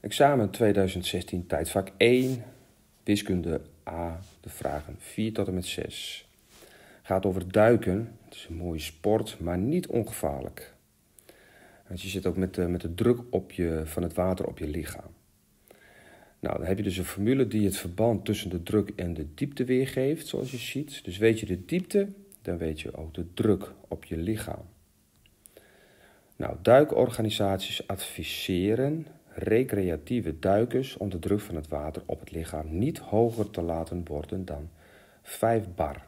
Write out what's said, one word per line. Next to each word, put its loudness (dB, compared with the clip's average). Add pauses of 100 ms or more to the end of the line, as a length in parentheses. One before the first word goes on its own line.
Examen 6
tweeduizend 4
zestien, -4
tijdvak -2
één, 4 (600)
wiskunde 0 (260)
A, -6 (220)
de -16
vragen -8
vier -4
tot -2
en -2
met -2
zes. -8 (760)
Gaat 0
over 0
duiken. 6
Het -20
is -18
een -10
mooie -4
sport, 0
maar -2
niet 0
ongevaarlijk. -4 (1120)
Want -10
je -10
zit -4
ook 0
met 0
de, 0
met 0
de -6
druk 4 (100)
op -2
je, 0
van -4
het -2
water 0
op -8
je -6
lichaam. -8 (1300)
Nou, -4
dan -2
heb 2
je -4
dus -2
een -2
formule 2
die 2
het 0
verband 2
tussen -2
de -2
druk 2
en -4
de -6
diepte -4
weergeeft, 0
zoals -4
je -8
ziet. -8
Dus -8
weet 6
je -4
de -4
diepte, 0 (340)
dan -4
weet -2
je -10
ook -10
de -8
druk 2 (160)
op -8
je -4
lichaam. -4 (1700)
Nou, -4
duikorganisaties 4
adviseren -2 (320)
recreatieve 0
duikers 2
om -4
de -4
druk 2
van -6
het -6
water -6
op -4
het -18
lichaam -6
niet 0
hoger 2
te -6
laten -4
worden -6
dan -8 (520)
vijf 0 (100)
bar. -4